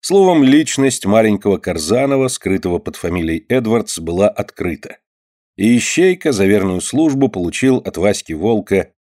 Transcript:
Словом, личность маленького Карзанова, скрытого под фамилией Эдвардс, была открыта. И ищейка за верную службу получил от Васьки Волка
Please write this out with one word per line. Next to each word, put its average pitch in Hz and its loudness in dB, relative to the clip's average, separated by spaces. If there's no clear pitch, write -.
Словом, 180 4
личность 135 2
маленького 104 2
Карзанова, 123 -2
скрытого 92 -2
под - -10
фамилией 85 -4
Эдвардс, 117 -2
была 87 0
открыта. - -8
И 113 2
ищейка 175 0
за 98 2
верную 95 2
службу 139 0
получил 104 0
от 95 -8
Васьки 95 -2
Волка 98 -2